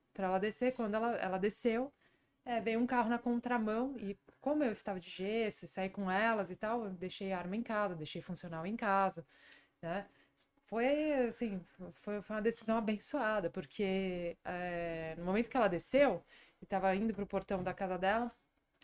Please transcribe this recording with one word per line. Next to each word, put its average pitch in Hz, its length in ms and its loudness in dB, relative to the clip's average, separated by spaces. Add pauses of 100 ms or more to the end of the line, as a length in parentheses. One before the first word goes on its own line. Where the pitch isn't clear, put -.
(140)
pra 190 120 -2
ela 185 120 2
descer, 214 360 2
quando 214 200 -2
ela, 226 220 2
ela 185 220 -2
desceu, 226 540 2 (520)
é, 240 160 0
veio 226 200 0
um 247 60 4
carro 240 240 4
na 240 80 2
contramão, 240 800 0
e 202 180 -6 (240)
como 302 240 2
eu 240 80 2
estava 196 280 -4
de - 100 -14
gesso 208 540 -2
e 165 40 -12
saí 190 220 -4
com 190 200 -2
elas 208 400 2
e 185 60 -8
tal, 226 280 -2
eu 202 60 -6
deixei 185 420 -6
a 180 60 0
arma 180 180 -4
em 233 60 -2
casa, 208 340 0
deixei 156 260 -8
funcional 165 440 -8
em 214 100 -4
casa, 196 500 2 (560)
né? 170 240 -4 (600)
Foi, 285 460 2 (160)
assim, 214 320 -4 (340)
foi, 208 280 -6
foi 214 140 -6
uma 214 60 -2
decisão 226 340 2
abençoada, 220 760 0
porque, 185 920 -2
é, 170 760 -4
no 170 60 -6
momento 208 240 2
que - 80 -2
ela 226 120 6
desceu 196 560 4 (380)
e - 40 -18
tava 190 300 2
indo 220 180 0
pro 202 120 -4
portão 190 360 -2
da 180 120 -2
casa 185 240 -2
dela, 220 340 2 (520)